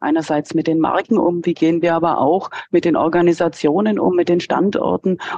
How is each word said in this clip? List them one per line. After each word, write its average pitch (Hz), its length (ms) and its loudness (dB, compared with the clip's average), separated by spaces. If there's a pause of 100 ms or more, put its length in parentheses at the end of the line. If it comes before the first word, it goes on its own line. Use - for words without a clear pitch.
einerseits 151 540 -2
mit 160 120 -2
den 160 140 0
Marken 165 360 0
um, 175 300 0
wie 170 80 0
gehen 165 260 0
wir 170 140 2
aber 165 240 0
auch 165 320 0 (220)
mit 170 120 2
den 175 120 2
Organisationen 170 1040 0
um, 180 160 2
mit 175 120 2
den 175 120 2
Standorten 185 800 -2 (200)